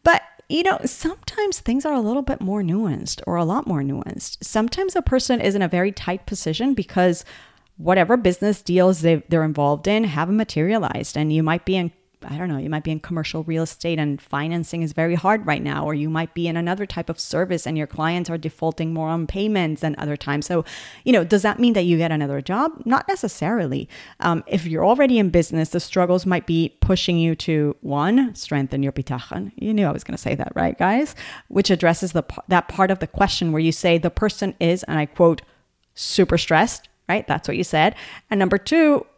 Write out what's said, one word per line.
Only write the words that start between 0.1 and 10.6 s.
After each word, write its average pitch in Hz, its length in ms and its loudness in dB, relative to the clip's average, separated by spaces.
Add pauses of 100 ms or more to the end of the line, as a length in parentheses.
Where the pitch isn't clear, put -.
you 339 160 0
know, 381 200 2
sometimes - 760 -4
things 262 260 -2
are 302 60 0
a 262 80 0
little 240 220 0
bit 269 180 -4
more 196 220 -2
nuanced 180 680 -2
or 170 80 0
a 170 80 0
lot 196 200 -2
more 151 180 -2
nuanced. - 600 -6
Sometimes 359 540 -2
a 349 60 2
person 254 380 2
is 196 140 0
in 202 80 2
a 170 60 0
very 185 240 0
tight - 340 -6
position 202 480 -2
because 180 500 0 (520)
whatever 185 400 4
business 202 440 2
deals 180 420 4
they, 165 260 4
they're 160 160 2
involved 147 420 0
in 214 160 2
haven't 170 340 0
materialized. 180 800 -2